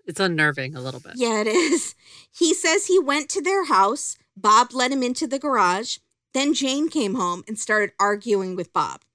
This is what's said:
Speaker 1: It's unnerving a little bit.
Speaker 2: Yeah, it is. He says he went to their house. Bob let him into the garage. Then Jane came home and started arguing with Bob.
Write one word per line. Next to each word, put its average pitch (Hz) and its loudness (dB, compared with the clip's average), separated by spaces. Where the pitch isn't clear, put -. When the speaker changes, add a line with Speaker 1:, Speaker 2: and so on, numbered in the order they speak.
Speaker 1:
It's 185 -8
unnerving 151 0
a 127 -10
little 127 -10
bit. - -20
Speaker 2:
Yeah, 226 0
it 220 -2
is. 311 2
He 330 2
says 359 0
he 381 4
went 294 0
to 370 -4
their 381 0
house. 220 0
Bob 214 4
let 254 0
him 269 -2
into 247 -2
the 269 -4
garage. 226 0
Then 285 2
Jane 277 -2
came 220 -2
home 175 -4
and 214 -10
started 214 0
arguing 202 0
with 175 -8
Bob. 127 -4